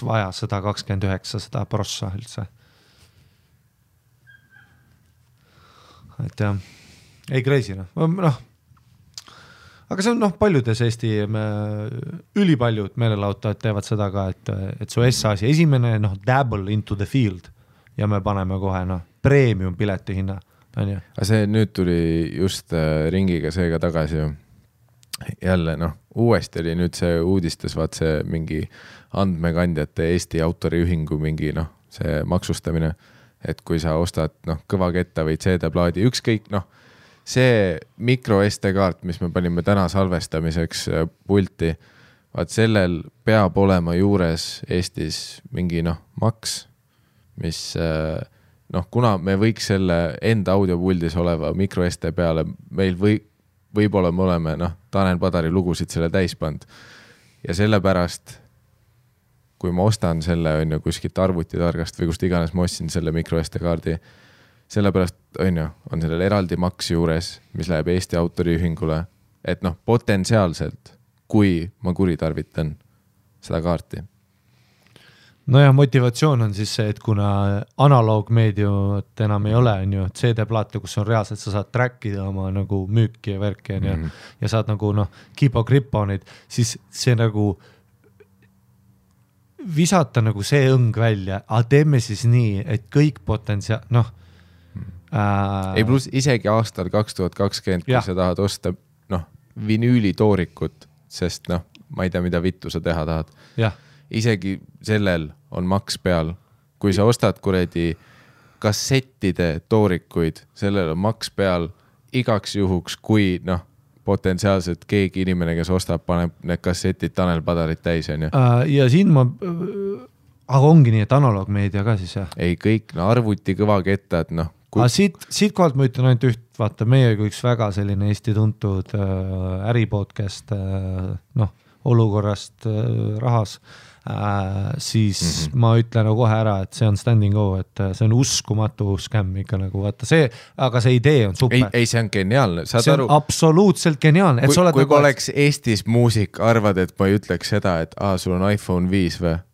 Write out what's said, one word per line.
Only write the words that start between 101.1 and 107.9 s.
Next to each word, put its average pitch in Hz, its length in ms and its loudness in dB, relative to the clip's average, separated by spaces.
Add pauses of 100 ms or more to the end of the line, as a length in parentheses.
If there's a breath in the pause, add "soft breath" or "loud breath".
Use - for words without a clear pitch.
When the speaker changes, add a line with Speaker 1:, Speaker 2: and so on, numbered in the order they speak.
Speaker 2:
noh, 87 160 -4 (320)
ma 92 80 -2
ei 90 60 -2
tea, 90 100 -2
mida 87 220 -2
vittu 87 280 -4
sa 80 100 -8
teha 80 260 -2
tahad. 80 200 -4 (300 soft breath)
Speaker 1:
Jah. 113 160 0 (380 soft breath)
Speaker 2:
Isegi 104 500 -2 (220)
sellel 92 480 0 (200)
on 90 160 -4
maks 95 320 -2
peal. 85 360 0 (440)
Kui 101 140 0
sa 98 120 2
ostad 113 360 0
kuradi 85 560 -2 (640 soft breath)